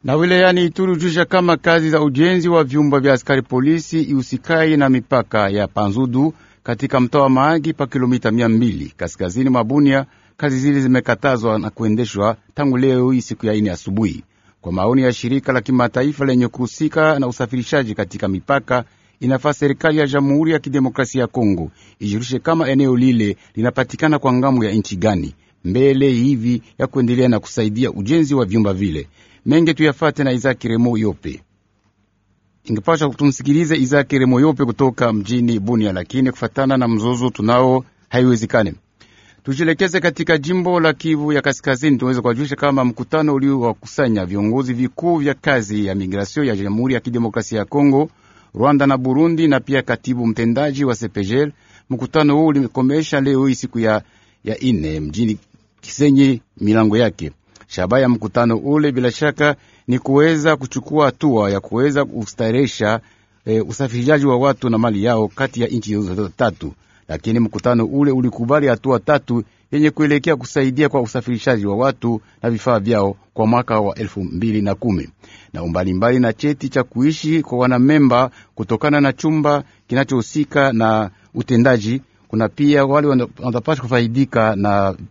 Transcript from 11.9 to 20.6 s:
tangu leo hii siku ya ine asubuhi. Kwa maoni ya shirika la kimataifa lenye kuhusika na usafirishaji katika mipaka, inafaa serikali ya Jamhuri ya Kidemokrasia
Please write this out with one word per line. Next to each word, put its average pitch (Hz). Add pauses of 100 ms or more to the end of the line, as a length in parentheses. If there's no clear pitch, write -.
tangu 139
leo 127
hii 127
siku 113
ya 107
ine 107
asubuhi. 98 (360)
Kwa 87
maoni 110
ya 127
shirika 131
la 127
kimataifa 131
lenye 123
kuhusika 156
na 135
usafirishaji 123
katika 98
mipaka, 123 (360)
inafaa 135
serikali 151
ya 147
Jamhuri 143
ya 151
Kidemokrasia 131